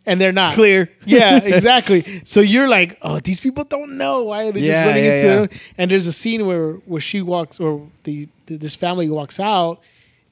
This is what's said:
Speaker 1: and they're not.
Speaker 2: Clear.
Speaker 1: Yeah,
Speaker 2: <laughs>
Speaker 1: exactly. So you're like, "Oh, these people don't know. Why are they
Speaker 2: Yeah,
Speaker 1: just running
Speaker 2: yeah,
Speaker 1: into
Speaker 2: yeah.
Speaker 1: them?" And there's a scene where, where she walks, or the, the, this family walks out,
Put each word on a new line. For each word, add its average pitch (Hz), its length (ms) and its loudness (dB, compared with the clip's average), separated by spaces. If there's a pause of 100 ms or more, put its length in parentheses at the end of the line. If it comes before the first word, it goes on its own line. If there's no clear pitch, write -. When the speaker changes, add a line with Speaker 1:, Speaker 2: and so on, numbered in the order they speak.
Speaker 1:
and 185 160 0
they're 190 120 2
not. 180 220 0
Speaker 2:
Clear. 190 340 4 (160)
Speaker 1:
Yeah, 226 320 6
Speaker 2:
<laughs> 196 60 2
Speaker 1:
exactly. 202 580 2 (240)
So 208 160 4
you're 233 260 4
like, 185 340 0
"Oh, 151 180 -6
these 175 200 -6
people 269 240 -6
don't 285 340 -10
know. 269 260 -4
Why 214 240 -6
are 214 40 -4
they 196 100 -4
Speaker 2:
Yeah, 156 220 2
Speaker 1:
just - 40 4
running 214 180 2
Speaker 2:
yeah, - 100 4
Speaker 1:
into - 120 2
Speaker 2:
yeah. 196 80 4
Speaker 1:
them?" 202 140 0 (280)
And 180 140 -2
there's 190 160 0
a 165 60 -2
scene 226 320 -2
where, 165 280 -4 (120)
where 170 160 -8
she 202 200 -6
walks, 175 400 -6
or 151 260 -6 (160)
the, 147 240 -12 (200)
the, 160 100 -12
this 151 180 -10
family 175 340 -4
walks 151 300 -8
out, 185 420 -2 (500)